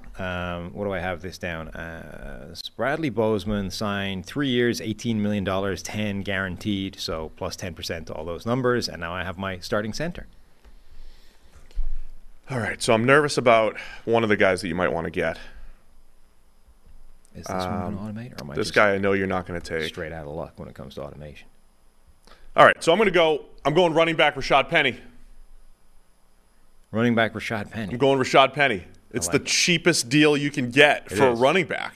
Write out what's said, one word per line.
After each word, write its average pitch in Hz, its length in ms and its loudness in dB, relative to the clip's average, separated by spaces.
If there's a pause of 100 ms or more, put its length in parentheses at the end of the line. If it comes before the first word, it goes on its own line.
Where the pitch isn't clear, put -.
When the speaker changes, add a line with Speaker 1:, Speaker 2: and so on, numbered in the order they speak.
(180)
Speaker 1:
Um, 90 560 -8
what 101 120 -8
do 98 80 -4
I 90 60 -4
have 87 220 -6
this 90 160 -12
down 80 380 -8
as? 82 840 -14 (160)
Bradley 143 320 -2
Bozeman 104 600 0
signed 98 540 -4
three 143 220 -4
years, 120 320 2
eighteen 110 420 -4
million 104 220 0
dollars, 95 400 -2
ten 104 380 -4
guaranteed, 95 760 -4
so 80 380 -6
plus 87 220 -8
ten 90 160 -10
percent 82 340 -10
to - 60 -12
all 78 100 -10
those 82 220 -10
numbers, 123 420 0
and 82 140 -12
now 85 120 -6
I 92 120 -6
have 90 120 -8
my 95 220 -6
starting 107 320 -4
center. 165 360 -8 (2250)
Speaker 2:
All 127 100 -2
right, 101 220 -4
so 123 120 4
I'm 110 120 4
nervous 143 320 6
about 117 380 6 (300)
one 113 180 4
of 107 60 2
the 104 80 6
guys 95 240 4
that 101 60 -6
you 82 80 -2
might 90 180 2
wanna 82 160 -4
get. 82 280 -2 (2000)
Speaker 1:
Is 87 120 -16
this - 20 -8
one 92 180 -4 (160)
Speaker 2:
Um, 90 120 -6
Speaker 1:
gonna 104 180 -10
automate, 117 260 -12
or - 60 -12
am 69 60 -12
I 71 40 -12
Speaker 2:
this 104 120 -2
Speaker 1:
just - 80 -8
Speaker 2:
guy 107 180 4
I 98 40 0
know 98 160 2
you're 98 140 0
not 92 180 -4
gonna 87 140 -8
take. 82 280 -6
Speaker 1:
straight 82 260 -10
out 80 140 -12
of 73 60 -12
luck 76 240 -10
when 80 120 -16
it 69 60 -20
comes 67 200 -16
to 69 60 -12
automation? 71 460 -16 (1080)
Speaker 2:
All - 100 10
right, - 180 6
so 160 80 4
I'm 180 60 4
gonna 208 140 4
go, 160 340 2 (200)
I'm 143 80 2
going 170 200 4
running 165 220 2
back 147 200 4
Rashad 135 340 2
Penny. 147 280 2 (1900)
Speaker 1:
Running 113 240 2
back 110 180 2
Rashad 104 380 -6
Penny. 110 220 -8
Speaker 2:
I'm 123 40 -6
going 135 220 4
Rashad 131 340 6
Penny. 127 320 0 (260)
It's 85 160 -4
Speaker 1:
I 85 40 -4
like 131 100 2
Speaker 2:
the - 40 -18
Speaker 1:
it. - 20 -8
Speaker 2:
cheapest - 640 0
deal 147 280 4
you 143 140 -2
can 123 200 -4
get 143 400 6
Speaker 1:
It 90 60 -6
Speaker 2:
for 131 120 6
a - 40 4
Speaker 1:
is. 113 60 -2
Speaker 2:
running 147 280 4
back. - 280 -8